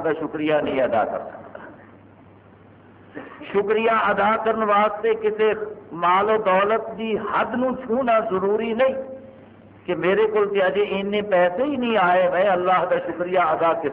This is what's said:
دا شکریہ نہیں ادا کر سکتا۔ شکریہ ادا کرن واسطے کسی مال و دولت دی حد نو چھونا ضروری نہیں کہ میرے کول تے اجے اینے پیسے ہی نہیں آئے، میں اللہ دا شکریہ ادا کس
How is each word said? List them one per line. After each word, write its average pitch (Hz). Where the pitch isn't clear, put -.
دا -
شکریہ 151
نہیں 143
ادا 113
کر -
سکتا۔ -
شکریہ 214
ادا 208
کرن 220
واسطے 214
کسی 214
مال 180
و 220
دولت 202
دی 220
حد 214
نو 247
چھونا 233
ضروری 214
نہیں 262
کہ 180
میرے 190
کول 208
تے 202
اجے 185
اینے 202
پیسے 190
ہی 285
نہیں 233
آئے، 180
میں 185
اللہ 180
دا 175
شکریہ 175
ادا 160
کس 151